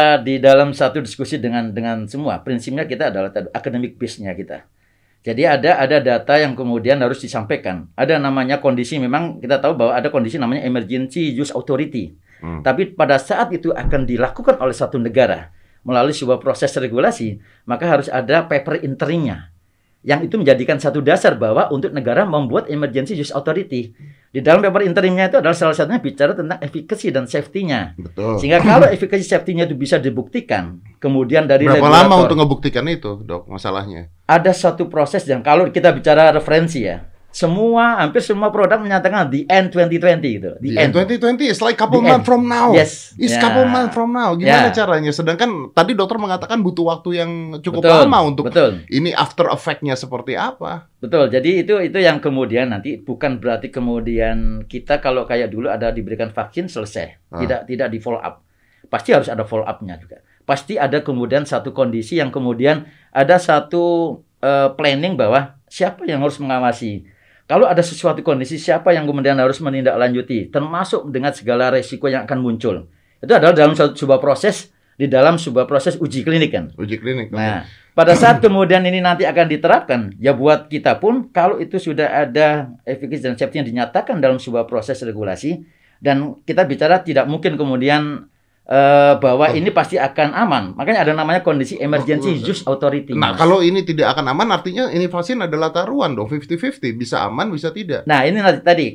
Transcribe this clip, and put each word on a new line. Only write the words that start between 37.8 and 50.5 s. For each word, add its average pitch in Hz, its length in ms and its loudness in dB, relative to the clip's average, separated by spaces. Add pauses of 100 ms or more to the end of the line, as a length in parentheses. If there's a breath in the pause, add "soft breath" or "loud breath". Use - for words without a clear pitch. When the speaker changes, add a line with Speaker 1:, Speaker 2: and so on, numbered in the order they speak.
Speaker 1:
hampir 156 220 0
semua 208 320 0
produk 208 260 2
menyatakan 196 480 0
the 139 220 -4
end 190 240 2
twenty 170 240 2
twenty 165 400 2
gitu. 90 180 -8
The - 140 -10
Speaker 2:
The - 20 -4
Speaker 1:
end. 117 120 0
Speaker 2:
end 143 120 4
twenty 190 220 0
twenty, 240 320 0
it's 214 120 -2
like 233 160 0
couple 220 220 2
Speaker 1:
The 233 120 2
Speaker 2:
month 254 120 6
Speaker 1:
end. - 60 -8
Speaker 2:
from 247 160 4
now. 240 280 2
Speaker 1:
Yes. - 440 2
Speaker 2:
It's 233 160 0
Speaker 1:
Ya. 233 80 0
Speaker 2:
couple 233 260 4
month 247 260 0
from 233 200 -2
now. 233 240 0
Gimana 147 320 4
Speaker 1:
Ya. - 80 -2
Speaker 2:
caranya? 165 360 0
Sedangkan 170 600 -2
tadi 175 220 2
dokter 196 240 -2
mengatakan 208 420 -4
butuh 175 320 0
waktu 170 240 -6
yang 170 160 -4 (260)
cukup 165 240 -6
Speaker 1:
Betul. 165 220 8
Speaker 2:
lama 233 180 6
untuk 143 240 0
Speaker 1:
Betul. 113 400 2
Speaker 2:
ini 156 260 -2
after - 360 0
effect-nya 147 480 -4
seperti 127 400 -8
apa. 170 640 -8